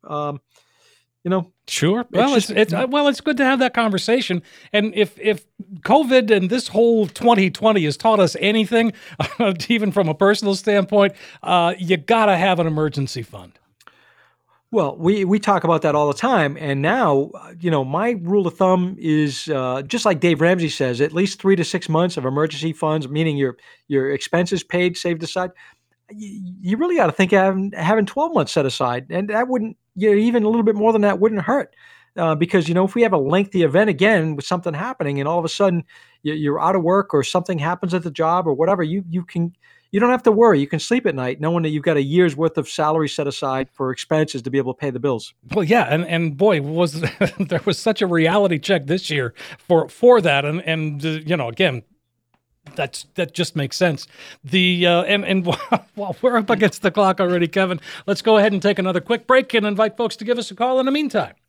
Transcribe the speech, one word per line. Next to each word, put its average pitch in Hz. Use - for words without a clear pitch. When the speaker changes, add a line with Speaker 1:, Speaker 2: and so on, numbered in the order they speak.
Speaker 1:
Um, 147
you 175
know, 180
Speaker 2:
Sure. 196
Speaker 1:
it's -
Speaker 2:
Well, 254
Speaker 1:
just 214
Speaker 2:
it's, 190
it's, 214
uh, 240
well, 285
it's 269
good 302
to 285
have 262
that 254
conversation. 220
And 208
if, -
if 214
covid 254
and 185
this 240
whole 226
twenty 196
twenty 208
has 147
taught 220
us 175
anything, 220
<laughs> 196
even 214
from 196
a 156
personal 196
standpoint, 202
uh, 175
you 180
gotta 208
have 180
an 165
emergency 147
fund. 92
Speaker 1:
Well, 151
we, 190
we 202
talk 196
about 160
that 151
all 147
the 143
time. 175
And 139
now, 160
uh, -
you 170
know, 143
my 170
rule 185
of 160
thumb 185
is, 151
uh, 131
just 220
like 175
Dave 170
Ramsey 170
says, 127
at 156
least 190
three 190
to 165
six -
months 170
of 139
emergency 151
funds, 156
meaning 151
your, 135
your 139
expenses 175
paid, 180
saved 170
aside. 180
Y-, 208
you 185
really 339
ought 196
to 151
think 185
of 196
having, 190
having 202
twelve 311
months 185
set 147
aside. 127
And 190
that 226
wouldn't, 226
you 214
know, 202
even 233
a 208
little 226
bit 208
more 214
than 214
that 202
wouldn't 214
hurt. 247
Uh, 160
because, 170
you 165
know, 185
if 196
we 240
have 220
a 170
lengthy 175
event 180
again 165
with 139
something 175
happening 151
and 139
all 170
of 165
a 160
sudden 180
y-, 147
you're 147
out 180
of 180
work 190
or 139
something 180
happens 170
at 175
the 170
job 170
or 156
whatever, 170
you, 175
you 175
can, 170
you 196
don't 240
have 247
to 233
worry. 214
You 143
can 160
sleep 240
at 151
night 131
knowing 165
that 160
you've 151
got 160
a 139
year's 160
worth 160
of 131
salary 156
set 151
aside 135
for 131
expenses 143
to 127
be 139
able 123
to -
pay 139
the 123
bills. 123
Speaker 2:
Well, 196
yeah. 202
And, 160
and 165
boy, 156
was 156
<laughs> -
there 175
was -
such 214
a 190
reality 170
check 160
this 175
year 135
for, 165
for 240
that. 143
And, 156
and, 156
uh, 160
you 165
know, 127
again, 127
that's, -
that 175
just -
makes 139
sense. 170
The, 180
uh, 175
and, 202
and 185
<laughs> -
while, 240
while 202
we're 247
up 208
against 208
the 196
clock 190
already, 175
Kevin, 185
let's 202
go 214
ahead 208
and 190
take 202
another 185
quick 233
break 262
and 214
invite 208
folks 226
to 220
give 240
us 233
a 190
call 254
in 254
the 269
meantime. 277